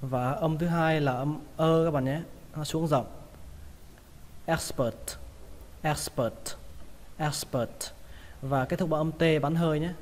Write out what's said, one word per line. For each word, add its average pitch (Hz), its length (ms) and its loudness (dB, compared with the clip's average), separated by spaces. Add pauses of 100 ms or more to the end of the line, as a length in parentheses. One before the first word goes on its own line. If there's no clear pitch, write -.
Và 127 300 0
âm 156 280 2
thứ 170 80 2
hai 160 340 4
là 139 120 4
âm 143 260 0 (180)
ơ 160 280 6
các 165 60 4
bạn 143 140 2
nhé, 139 160 2 (360)
nó 156 80 -4
xuống 160 220 0
giọng. 135 200 4 (1400)
Expert, - 480 0 (880)
expert, - 760 -2 (600)
expert. 139 540 -2 (720)
Và 135 220 2
kết 165 140 -2
thúc 170 120 2
bằng 156 100 2
âm 160 120 2
T 156 100 0 (200)
bắn 147 120 2
hơi 160 260 4
nhé. 170 220 0